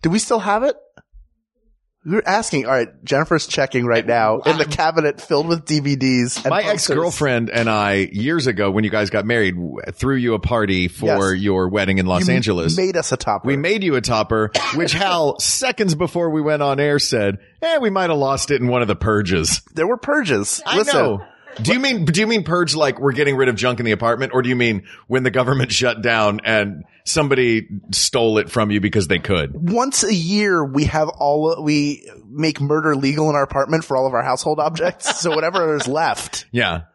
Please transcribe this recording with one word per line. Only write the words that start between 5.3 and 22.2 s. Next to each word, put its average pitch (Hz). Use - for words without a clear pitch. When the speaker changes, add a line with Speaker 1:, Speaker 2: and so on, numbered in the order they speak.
Speaker 1:
with 170
D 151
V 143
Ds 127
and -
Speaker 2:
My 190
Speaker 1:
posters. 208
Speaker 2:
ex-girlfriend 139
and 117
I, 101
years 135
ago, 101
when 104
you 101
guys 107
got 104
married, 107
w-, 82
threw 131
you 120
a 101
party 98
for 98
Speaker 1:
Yes. 95
Speaker 2:
your 92
wedding 95
in 92
Los 90
Speaker 1:
You 85
Speaker 2:
Angeles. 87
Speaker 1:
made 185
us 160
a 131
topper. 104
Speaker 2:
We 139
made 196
you 160
a 123
topper, 107
which 165
Speaker 1:
<laughs> -
Speaker 2:
Hal, 175
seconds 214
before 170
we 156
went 151
on 139
air, 147
said, 101
"Eh, 320
we 240
might 185
have 151
lost 135
it 135
in 123
one 123
of 107
the 107
purges." 95
Speaker 1:
There 160
were 240
purges. 196
Speaker 2:
I 226
Speaker 1:
Listen. 277
Speaker 2:
know. 113
Do 131
you 247
mean, 254
do 156
you 214